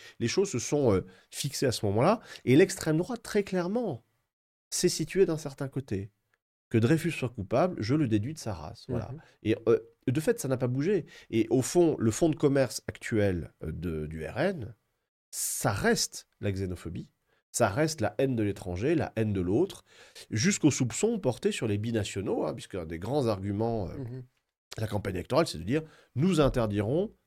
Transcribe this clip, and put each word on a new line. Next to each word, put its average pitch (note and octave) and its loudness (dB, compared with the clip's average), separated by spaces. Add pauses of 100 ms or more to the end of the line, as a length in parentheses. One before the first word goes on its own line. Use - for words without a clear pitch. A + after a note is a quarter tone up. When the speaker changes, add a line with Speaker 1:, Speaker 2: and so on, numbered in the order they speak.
(200)
Speaker 1:
les A#2 0
choses G3 0
se B2 -2
sont, C#3 2
euh, F#2 4 (240)
fixées - -2
à A#2+ 2
ce - -4
moment-là, B2+ 2 (240)
et B2 6
l'extrême E3 4
droite, G3+ -4
très G#3 0
clairement, F#3 -2 (680)
s'est - 2
située E3+ 2
d'un D#3+ 0
certain C#3 -8
côté. G#2 -6 (600)
Que A#2 4
Dreyfus D3+ 4
soit B2+ -4
coupable, C3+ 0
je G#2 0
le D3+ 2
déduis A2 0
de D#3 -16
sa G#2 -6
race. D#2+ -14
Voilà. - -4
Speaker 2:
Mhm. D3+ -12 (240)
Speaker 1:
Et, A2 2 (120)
euh, A#2 6 (300)
de B2+ 2
fait, A3+ 0
ça C3+ -4
n'a C3 0
pas B2+ 0
bougé. C#3+ 0 (240)
Et A2 2
au C3 4
fond, E3 4
le A2 4
fonds D#3+ 2
de D3 0
commerce C3+ 2
actuel, G2+ -2 (100)
euh, D#2 -6
de, D#2+ -4
du D#2 -8
R F2 -8
N, D#3+ -4 (560)
ça - -4
reste - 0 (140)
la G#2 0
xénophobie, F#2 -6 (440)
ça A2+ 2
reste D3+ -2
la G#2 -2
haine C3+ 2
de A2 2
l'étranger, G2+ -2
la C3 -2
haine A2 0
de F#2+ 0
l'autre, A2 0 (460)
jusqu'au C#3+ 4
soupçon G#3 0
porté F3+ -2
sur C#3 -4
les G#2 0
binationaux, A2+ -2
hein, D3+ -4
puisque - -12
un E2+ -6
des E2 -6
grands A#2+ -2
arguments, G#2 -2
euh, - -12
Speaker 2:
Mhm. B2+ -10 (540)
Speaker 1:
de A2 -6
la G#2+ -4
campagne F#2+ -4
électorale, B2 2
c'est - -8
de D#2+ -8
dire : « C3+ -2 (320)
Nous D#3 2
interdirons A#2+ 2 (140)